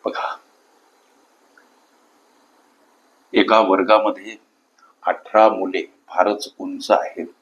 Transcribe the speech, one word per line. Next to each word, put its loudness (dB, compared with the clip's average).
बघा, -8
एका 4
वर्गामध्ये 0
अठरा 2
मुले -4
फारच -2
उंच -12
आहेत. -2